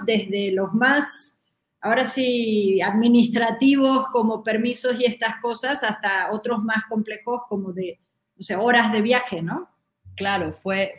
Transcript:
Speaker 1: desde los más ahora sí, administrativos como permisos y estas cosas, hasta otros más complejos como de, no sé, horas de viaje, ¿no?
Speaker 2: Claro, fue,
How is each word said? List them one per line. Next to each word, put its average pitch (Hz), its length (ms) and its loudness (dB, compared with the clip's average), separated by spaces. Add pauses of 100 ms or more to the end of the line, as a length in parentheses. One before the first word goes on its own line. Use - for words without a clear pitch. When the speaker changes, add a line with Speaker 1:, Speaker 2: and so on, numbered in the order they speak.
Speaker 1:
desde 202 460 0
los 190 240 0
más 277 640 0 (420)
ahora 233 240 0
sí, 214 760 2
administrativos 240 1300 4
como 220 340 0
permisos 240 560 -2
y 247 60 2
estas 220 360 -2
cosas, 254 420 -4
hasta 196 480 -2
otros 214 320 -2
más 220 260 -2
complejos 220 580 -4
como 196 260 -6
de, 180 260 -8 (360)
no 190 80 -16
sé, 190 120 -4
horas 233 360 2
de 214 100 2
viaje, 233 400 0
¿no? 240 280 -8 (460)
Speaker 2:
Claro, 196 360 -4
fue, 190 480 -4